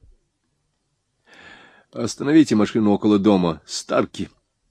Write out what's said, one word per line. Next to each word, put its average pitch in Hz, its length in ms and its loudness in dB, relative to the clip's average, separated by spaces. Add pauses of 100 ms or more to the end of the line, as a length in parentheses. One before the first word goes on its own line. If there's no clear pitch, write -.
(1900)
"Остановите 131 640 0
машину 104 360 0
около 104 280 2
дома 92 460 0
Старки, - 640 -6 (420)